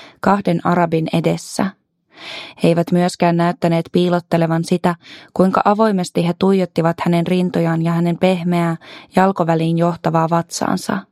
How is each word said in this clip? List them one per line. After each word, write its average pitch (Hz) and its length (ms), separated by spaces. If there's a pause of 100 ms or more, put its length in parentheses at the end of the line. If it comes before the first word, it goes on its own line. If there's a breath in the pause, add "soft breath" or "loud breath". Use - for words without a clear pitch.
(200 loud breath)
kahden 196 460
arabin 165 460
edessä. 170 540 (960 loud breath)
He 170 60
eivät 170 240
myöskään 175 440
näyttäneet 170 560
piilottelevan 170 720
sitä, 175 300 (400 loud breath)
kuinka 190 300
avoimesti 202 640
he 175 120
tuijottivat 180 600
hänen 170 260
rintojaan 170 560
ja 165 100
hänen 170 260
pehmeää, 175 580 (400 loud breath)
jalkoväliin 165 600
johtavaa 165 520
vatsaansa. 185 680 (140)